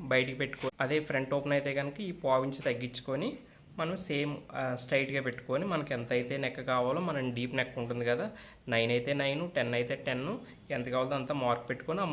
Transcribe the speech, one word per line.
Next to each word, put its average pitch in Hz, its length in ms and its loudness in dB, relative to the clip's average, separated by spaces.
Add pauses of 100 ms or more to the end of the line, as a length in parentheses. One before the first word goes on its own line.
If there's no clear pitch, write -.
(120)
బయటికి 131 280 4
పెట్టుకో-, 135 320 -2 (120)
అదే 143 120 2 (120)
ఫ్రంట్ 135 280 0
ఓపెన్ 143 200 2
అయితే 139 240 2
కనుక 143 260 -4
ఈ 175 60 -2 (120)
పావించు 131 440 4
తగ్గించుకొని 131 600 -2 (520)
మనం 170 160 -2 (100)
సేమ్, 147 260 0 (280)
ఆ, - 20 -2 (200)
స్ట్రైట్గా 135 440 2
పెట్టుకొని 131 460 -2
మనకి 147 240 -2
ఎంత 120 200 -6
అయితే 123 180 0 (100)
నెక్ 123 140 -4 (120)
కావాలో, 127 380 2
మనం 139 180 0 (100)
డీప్ 123 220 -2
నెక్ 127 240 -2
ఉంటుంది 120 260 -2
కదా, 143 180 2 (460)
నైన్ 117 220 6
అయితే 123 260 2
నైన్, 139 220 0 (140)
టెన్ 120 220 2
అయితే 123 180 0 (100)
టెన్, 131 180 0 (520)
ఎంత 120 180 -2
కావాలో 131 240 2
అంత 131 140 -4 (100)
మార్క్ 120 260 2
పెట్టుకొని 160 380 -2
ఆ - 60 0